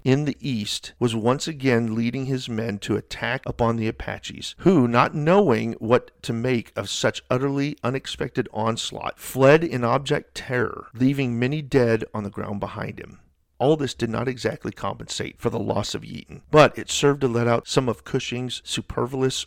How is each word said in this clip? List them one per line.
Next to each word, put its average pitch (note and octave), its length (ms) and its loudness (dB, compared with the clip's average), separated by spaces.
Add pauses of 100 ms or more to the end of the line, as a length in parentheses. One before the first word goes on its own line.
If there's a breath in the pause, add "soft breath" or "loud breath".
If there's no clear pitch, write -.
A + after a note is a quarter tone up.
in C#3 180 4
the C#3+ 160 -4
east A#2 580 -6
was A#2+ 160 0
once A#2 320 0
again B2 480 0
leading B2 340 -2
his C3 200 -4
men A2 320 -4
to A2 160 -2
attack A#2 500 -4
upon A#2 300 0
the A2 140 -2
Apaches, - 680 -10
who, D#3+ 280 6
not A#2+ 260 4
knowing D3 600 4
what A#2 380 2 (120)
to - 80 -4
make A#2 460 -2
of G2+ 100 -4
such - 420 -2
utterly C#3 540 0
unexpected C3 720 -4
onslaught, - 680 -4
fled C3+ 420 6
in B2+ 220 -2
abject C3+ 520 0
terror, - 580 -4
leaving B2+ 440 2
many C3+ 240 0
dead A#2 520 2
on G#2+ 100 -4
the G2+ 60 -6
ground G2+ 320 -8
behind G#2 360 -8
him. - 220 -18 (400)
All D3 180 4
this C#3 160 -2
did A#2 160 -2
not A2+ 180 -4
exactly A2 440 -4
compensate - 680 -8
for A#2 100 -2
the A2 100 -4
loss G#2 340 -2
of - 100 -6
Eaton, - 460 -16
but D3+ 280 6
it - 120 -8
served C#3+ 320 2
to C3+ 80 2
let A#2 180 0
out A#2 200 0
some C3 200 0
of A2 160 -4
Cushing's B2 600 -6
superfluous C3 800 -4